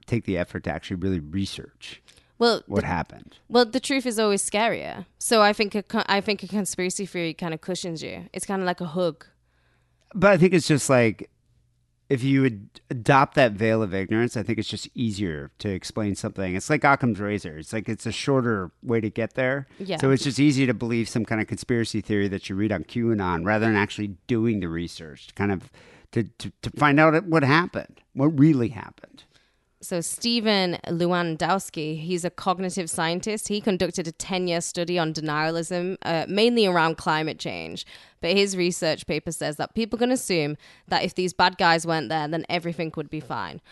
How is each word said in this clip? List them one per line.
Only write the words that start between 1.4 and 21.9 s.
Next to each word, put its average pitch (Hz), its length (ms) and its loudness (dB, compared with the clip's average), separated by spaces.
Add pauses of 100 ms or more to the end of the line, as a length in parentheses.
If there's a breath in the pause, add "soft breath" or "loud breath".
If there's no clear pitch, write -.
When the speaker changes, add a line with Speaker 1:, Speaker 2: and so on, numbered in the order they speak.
Speaker 2:
Well, 233 300 2
Speaker 1:
what 101 140 0
Speaker 2:
the, - 60 -4
Speaker 1:
happened. - 500 -6 (120)
Speaker 2:
well, 240 160 6
the 233 140 -2
truth 269 260 -2
is 226 140 -2
always 208 280 2
scarier. 170 580 -2 (140)
So 220 220 6
I 208 120 6
think 208 200 -2
a 208 100 -4
co-, 226 240 -2
I 196 140 2
think 208 220 -4
a 180 40 -10
conspiracy 185 580 -4
theory 170 280 -4
kinda 170 240 -6
cushions 170 460 -6
you. 92 300 -12
It's 185 120 -10
kinda 190 200 -2
like 180 160 -2
a 180 60 -6
hug. 165 380 -2 (880)
Speaker 1:
But 202 180 6
I 190 60 8
think 180 160 6
it's 170 140 4
just 143 220 2
like, 120 400 4 (800)
if 127 140 0
you 135 180 4
would 110 280 0 (200)
adopt 139 460 4
that 127 160 6
veil 110 320 2
of 92 100 -2
ignorance, 107 440 0
I 104 60 -2
think 107 160 -4
it's 104 100 -4
just - 260 -8
easier 92 640 -4
to - 100 -6
explain 101 460 -4
something. 95 400 -4
It's - 140 -4
like 151 160 2
Occam's 127 340 2
razor. 101 380 -6
It's 80 160 -12
like, 110 160 -4
it's 107 160 -6
a 113 80 -4
shorter 117 580 0 (100)
way 117 200 0
to 107 80 -2
get 110 240 -4
there. 131 340 -2 (100)
Speaker 2:
Yeah. 185 200 -6
Speaker 1:
So 135 140 4
it's 135 120 4
just 127 160 -2
easy 135 260 4
to 123 80 2
believe 117 360 -2
some 110 160 -2
kind 110 160 -2
of 104 60 -4
conspiracy 113 520 -2